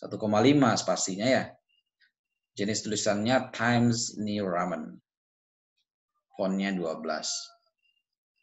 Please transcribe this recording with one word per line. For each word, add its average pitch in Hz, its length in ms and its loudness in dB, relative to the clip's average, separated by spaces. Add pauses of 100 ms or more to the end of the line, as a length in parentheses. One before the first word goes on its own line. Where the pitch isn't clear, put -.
satu 98 160 -10
koma 104 240 2
lima 135 400 6
spasinya 95 480 -2
ya. 117 160 2 (1080)
Jenis 107 320 -4
tulisannya 107 640 0
Times 117 720 0
New 104 240 -2
Roman. 87 480 -4 (1400)
Fontnya 98 320 0
dua 82 320 -4
belas. 78 320 -6 (1120)